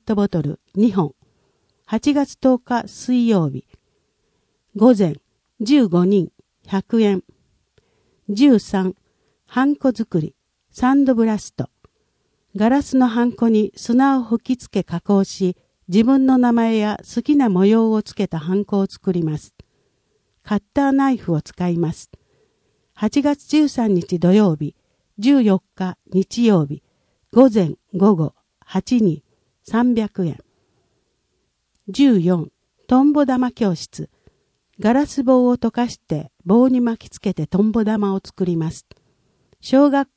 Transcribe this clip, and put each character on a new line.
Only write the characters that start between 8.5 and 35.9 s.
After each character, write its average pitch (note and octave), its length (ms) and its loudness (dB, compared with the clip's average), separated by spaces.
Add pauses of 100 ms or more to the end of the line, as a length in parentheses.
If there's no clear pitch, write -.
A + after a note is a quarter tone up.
三、 F#3+ 380 -4 (500)
ハ C4 200 -2
ン C#4+ 100 0
コ C4+ 160 0
作 G#3+ 280 -4
り、 - 140 -6 (380)
サ B3+ 240 0
ン C#4 100 4
ド C4 80 2
ブ A3+ 120 0
ラ A3 120 -2
ス - 160 -14
ト。 - 160 -10 (840)
ガ G#3+ 140 0
ラ C#4 120 2
ス - 160 -4
の B3+ 100 4
ハ A#3 180 -2
ン A#3+ 80 -2
コ A#3 160 0
に G#3+ 260 0
砂 C4 420 0
を B3 60 -2
吹 A#3 340 -4
き - 20 -20
つ - 80 -18
け F#3+ 160 -4
加 E3+ 160 -8
工 G3 240 0
し、 F#3 320 -4 (320)
自 G3+ 160 2
分 C4+ 220 2
の C4 140 2
名 A#3+ 140 2
前 A3+ 240 0
や G#3 260 -2
好 - 180 -8
き D4 140 0
な C4 140 2
模 F#3+ 160 2
様 A3+ 260 2
を G#3+ 100 0
つ - 140 -18
け F#3+ 120 -4
た D#3+ 120 -8
ハ E3+ 160 -4
ン G3+ 100 -2
コ G3+ 140 -4
を G3 80 -2
作 - 260 -6
り F3 80 -2
ま D#3 160 -4
す。 - 160 -16 (880)
カ - 140 -6
ッ G3+ 80 -4 (100)
タ C#4 160 0
ー - 20 0
ナ C4+ 200 2
イ B3 60 -2
フ - 160 -6
を D#3 100 -2
使 - 260 -6
い E3+ 80 -2
ま E3 160 -4
す。 - 160 -20 (880)
八 A3 260 -2
月 C#4+ 260 -4
十 D4+ 200 2
三 A3+ 260 -2
日 F3 240 -2
土 F3 160 2
曜 G3+ 220 4
日、 D3 200 -8 (440)
十 C4 240 2
四 G3 180 2 (140)
日 F#3 320 -10
日 G3 380 -2
曜 F#3 200 4
日、 C#3 160 -12 (500)
午 B3 220 6
前 F3+ 220 0 (180)
午 G3 220 2
後 D#3 180 -4 (260)
八 - 400 -4
人、 E3+ 220 0 (420)
三 A#3+ 300 0
百 G#3 320 -4
円。 D3+ 140 -8 (1500)
十 A#3 320 4
四、 E3+ 320 0 (360)
ト C4 160 4
ン D4 100 4
ボ C#4+ 140 2
玉 B3+ 240 -2
教 G3 240 -2
室。 - 340 -14 (720)
ガ G#3+ 140 0
ラ C#4+ 120 0
ス C#4+ 180 -6
棒 B3 240 2
を B3 100 0
溶 A3+ 120 -4
か A#3+ 180 -4
し - 120 -14